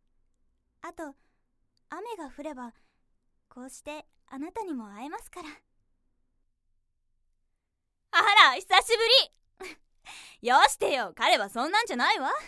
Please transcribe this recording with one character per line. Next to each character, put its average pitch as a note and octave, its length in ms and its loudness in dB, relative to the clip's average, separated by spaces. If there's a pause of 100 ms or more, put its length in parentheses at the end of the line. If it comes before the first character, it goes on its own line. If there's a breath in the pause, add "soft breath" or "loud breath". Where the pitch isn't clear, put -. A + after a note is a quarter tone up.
(800)
あ E4+ 120 -16
と、 D4+ 220 -14 (720)
雨 G#4+ 260 -12
が D4+ 160 -14
降 C#4+ 120 -16
れ D4+ 120 -10
ば、 A#3+ 180 -14 (760)
こ B3 160 -20
う C4+ 40 -18
し - 140 -20
て D4+ 240 -16 (200)
あ C4+ 120 -16
な D#4+ 120 -12
た A4 120 -10
に F4+ 100 -10
も A3 180 -12
会 G#3+ 140 -16
え D4 40 -14
ま G4+ 100 -12
す A4+ 100 -20
か F4+ 140 -16
ら。 D4+ 60 -16 (2500)
あ E4+ 100 2 (300)
ら、 B3 40 -4
久 F#4 260 2
し A4+ 160 -2 (640)
ぶ F#4 80 -14
り。 - 100 -18 (640 loud breath)
<laughs> A3+ 60 -6
よ C4+ 220 6
し - 100 -4
て - 140 0
よ、 A3+ 220 -4
彼 D4 220 2
は G3+ 120 -4
そ A#3+ 180 -4
ん E4+ 40 -4
な A4 120 2
ん - 20 -4
じ G4 80 -6
ゃ A#3+ 40 -4
な D4+ 160 2
い G4+ 60 0
わ。 C#4+ 120 -2 (160)